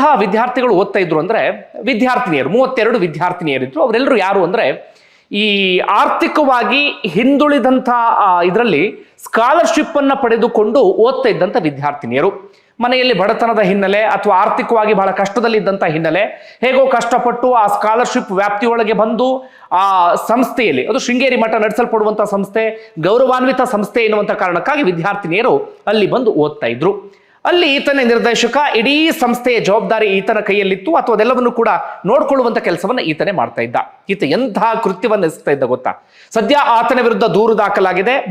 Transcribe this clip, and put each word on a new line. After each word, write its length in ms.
ವಿದ್ಯಾರ್ಥಿಗಳು 580
ಓದ್ತಾ 260
ಇದ್ರು 200
ಅಂದ್ರೆ, 540
ವಿದ್ಯಾರ್ಥಿನಿಯರು, 680
ಮೂವತ್ತೆರಡು 500
ವಿದ್ಯಾರ್ಥಿನಿಯರಿದ್ರು. 800
ಅವರೆಲ್ಲರೂ 340
ಯಾರು 280
ಅಂದ್ರೆ, 520
ಈ 480
ಆರ್ಥಿಕವಾಗಿ 1300
ಹಿಂದುಳಿದಂಥ, 840
ಆ, 520
ಇದರಲ್ಲಿ 800
ಸ್ಕಾಲರ್‌ಶಿಪ್ 720
ಅನ್ನ 160
ಪಡೆದುಕೊಂಡು 640
ಓದ್ತಾ 500
ಇದ್ದಂಥ 300
ವಿದ್ಯಾರ್ಥಿನಿಯರು. 920
ಮನೆಯಲ್ಲಿ 340
ಬಡತನದ 460
ಹಿನ್ನೆಲೆ 440
ಅಥವಾ 320
ಆರ್ಥಿಕವಾಗಿ 580
ಬಹಳ 180
ಕಷ್ಟದಲ್ಲಿದ್ದಂಥ 720
ಹಿನ್ನೆಲೆ, 380
ಹೇಗೋ 260
ಕಷ್ಟಪಟ್ಟು 640
ಆ 140
ಸ್ಕಾಲರ್‌ಶಿಪ್ 640
ವ್ಯಾಪ್ತಿಯೊಳಗೆ 640
ಬಂದು 580
ಆ 440
ಸಂಸ್ಥೆಯಲ್ಲಿ, 720
ಅದು 120
ಶೃಂಗೇರಿ 360
ಮಠ 180
ನಡೆಸಲ್ಪಡುವಂಥ 680
ಸಂಸ್ಥೆ, 800
ಗೌರವಾನ್ವಿತ 600
ಸಂಸ್ಥೆ 400
ಎನ್ನುವಂಥ 300
ಕಾರಣಕ್ಕಾಗಿ 520
ವಿದ್ಯಾರ್ಥಿನಿಯರು 1040
ಅಲ್ಲಿ 200
ಬಂದು 260
ಓದ್ತಾ 340
ಇದ್ರು. 580
ಅಲ್ಲಿ 300
ಈತನೇ 280
ನಿರ್ದೇಶಕ, 540
ಇಡೀ 360
ಸಂಸ್ಥೆಯ 480
ಜವಾಬ್ದಾರಿ 480
ಈತನ 320
ಕೈಯಲ್ಲಿತ್ತು 560
ಅಥವಾ 200
ಅದೆಲ್ಲವನ್ನು 360
ಕೂಡ 180
ನೋಡ್ಕೊಳ್ಳುವಂಥ 520
ಕೆಲಸವನ್ನ 420
ಈತನೇ 320
ಮಾಡ್ತಾ 300
ಇದ್ದ. 140
ಈತ 140
ಎಂತಹ 600
ಕೃತ್ಯವನ್ನ 400
ಎಸಗ್ತಾ 280
ಇದ್ದ 120
ಗೊತ್ತಾ? 300
ಸದ್ಯ 220
ಆತನ 460
ವಿರುದ್ಧ 220
ದೂರು 340
ದಾಖಲಾಗಿದೆ. 720